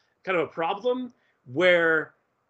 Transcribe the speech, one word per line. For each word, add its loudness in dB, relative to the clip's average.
kind -2
of 0
a -12
problem -4
where, 2